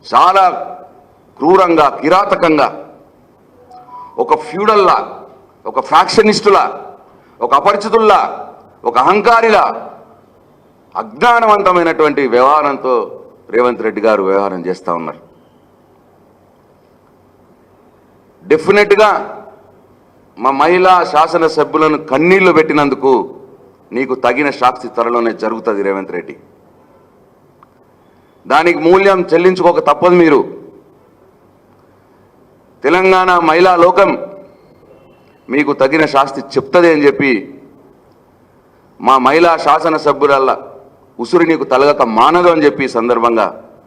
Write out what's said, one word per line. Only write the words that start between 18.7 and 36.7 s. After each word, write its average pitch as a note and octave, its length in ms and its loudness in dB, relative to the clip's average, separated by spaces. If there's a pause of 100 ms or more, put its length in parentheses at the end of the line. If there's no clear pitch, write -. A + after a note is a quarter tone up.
మా B2+ 140 -2
మహిళా F3+ 420 2 (100)
శాసనసభ్యులను D#3 960 0 (140)
కన్నీళ్లు F3+ 400 2
పెట్టినందుకు C#3+ 600 0 (800)
నీకు B2+ 240 -6
తగిన B2+ 340 -2
శాస్తి B2 380 -2
త్వరలోనే A#2 460 -2
జరుగుతుంది A2 540 -6
రేవంత్ F#2+ 300 -6
రెడ్డి, E2 180 -14 (2000)
దానికి D#3+ 340 0
మూల్యం F#3+ 400 2 (140)
చెల్లించుకోక F3 460 2 (100)
తప్పదు F3 260 2
మీరు. D#3 240 4 (2500)
తెలంగాణ F#3 480 2 (180)
మహిళా F3 260 2
లోకం F#3 340 4 (1400)
మీకు C#3 240 -2
తగిన C#3 320 0
శాస్తి C#3 360 -2
చెప్తుంది E3+ 520 0